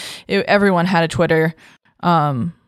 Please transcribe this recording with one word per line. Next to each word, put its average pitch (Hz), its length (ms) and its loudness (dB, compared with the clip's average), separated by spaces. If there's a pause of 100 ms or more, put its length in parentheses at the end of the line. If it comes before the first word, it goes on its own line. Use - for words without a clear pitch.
(280)
it, - 180 -2
everyone 190 400 2
had 180 160 0
a 160 60 0
Twitter, 160 460 0 (480)
um, 147 500 0 (160)